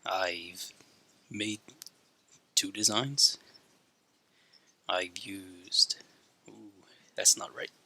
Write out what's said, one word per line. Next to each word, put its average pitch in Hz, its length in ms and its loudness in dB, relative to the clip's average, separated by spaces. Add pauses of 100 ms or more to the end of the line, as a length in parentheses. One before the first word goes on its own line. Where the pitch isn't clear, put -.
I've 90 640 -4 (580)
made 104 300 -4 (920)
two - 160 2
designs. 110 680 2 (1500)
I've 90 300 -2
used, 92 800 0 (520)
ooh, 104 360 -20 (320)
that's - 220 6
not - 160 -10
right. - 160 -8 (160)